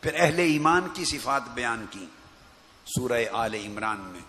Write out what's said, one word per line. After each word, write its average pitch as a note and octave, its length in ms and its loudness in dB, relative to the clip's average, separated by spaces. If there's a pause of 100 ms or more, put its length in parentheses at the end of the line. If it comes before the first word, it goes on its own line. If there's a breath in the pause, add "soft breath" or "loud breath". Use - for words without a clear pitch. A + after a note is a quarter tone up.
फिर D#3 120 -2
अहले E3+ 300 4
ईमान E3 480 4
की F3+ 120 -6
सिफात C3+ 440 -2
बयान A#2 380 -4
की F#2 260 -14 (760)
सूरह A#2 500 0
आले A2 220 0
इमरान G#2 400 -4
में F#2 300 -14